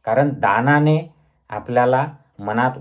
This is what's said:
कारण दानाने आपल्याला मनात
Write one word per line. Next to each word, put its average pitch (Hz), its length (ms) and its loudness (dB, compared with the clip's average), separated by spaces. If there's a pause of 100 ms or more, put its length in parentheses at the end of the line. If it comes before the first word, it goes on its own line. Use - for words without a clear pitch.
कारण 135 240 0
दानाने 143 840 0 (360)
आपल्याला 123 580 0 (320)
मनात 113 420 -2